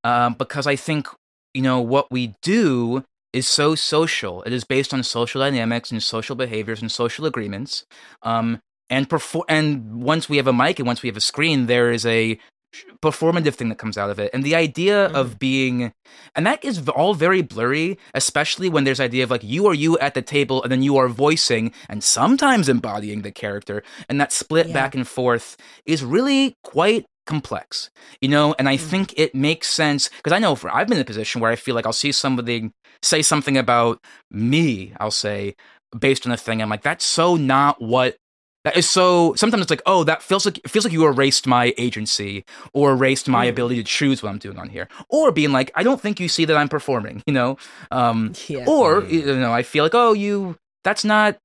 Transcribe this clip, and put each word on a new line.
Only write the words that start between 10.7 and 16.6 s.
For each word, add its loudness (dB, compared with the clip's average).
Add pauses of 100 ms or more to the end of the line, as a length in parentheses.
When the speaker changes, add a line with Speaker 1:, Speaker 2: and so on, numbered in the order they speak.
Speaker 1:
and -2
once -2
we -4
have -8
a -4
screen, 0
there 2
is -2
a 2 (640)
performative 2
thing -4
that -6
comes -8
out -2
of -6
it. -2
And -2
the 0
idea 2
Speaker 2:
Mm-hmm. -4
Speaker 1:
of -2
being, -2 (420)
and -2
that 0